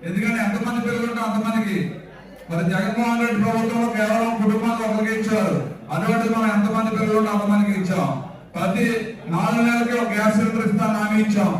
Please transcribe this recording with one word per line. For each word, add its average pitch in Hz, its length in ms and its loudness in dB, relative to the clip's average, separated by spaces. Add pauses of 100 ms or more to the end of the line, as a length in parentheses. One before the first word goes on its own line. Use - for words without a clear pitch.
ఎందుకంటే 220 380 0
ఎంతమంది 233 400 -2
పిల్లలు 233 240 -2
ఉంటే 233 180 -4
అంతమందికి. 208 500 0 (720)
మరి 165 220 -2
జగన్మోహన్ 226 500 0
రెడ్డి 214 220 0
ప్రభుత్వంలో 226 440 2 (100)
కేవలం 226 420 2
కుటుంబానికి 226 480 2
ఒకరికి 214 320 0
ఇచ్చారు. 202 340 0 (400)
అటువంటి 214 400 0
మనం 226 220 2
ఎంతమంది 214 400 2
పిల్లలు 214 240 2
ఉంటే 214 160 2
అంతమందికి 202 460 2
ఇచ్చాం. - 260 0 (480)
ప్రతి 202 280 0 (480)
నాలుగు 233 340 2
నెలలకి 240 360 2
ఒక 202 140 -2
గ్యాస్ 214 200 -2
సిలిండర్ 220 320 0
ఇస్తాను 214 300 0
హామీ 214 260 0
ఇచ్చాం. 202 360 0